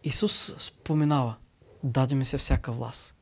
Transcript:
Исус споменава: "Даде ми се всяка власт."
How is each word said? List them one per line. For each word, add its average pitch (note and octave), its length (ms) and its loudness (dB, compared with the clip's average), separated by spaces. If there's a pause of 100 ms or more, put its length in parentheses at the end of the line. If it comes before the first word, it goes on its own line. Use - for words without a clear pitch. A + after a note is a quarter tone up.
Исус - 540 0
споменава: D3 760 0 (500)
"Даде C3 300 2
ми C3 100 2
се C#3 140 -2
всяка - 340 0
власт." A#2 500 -8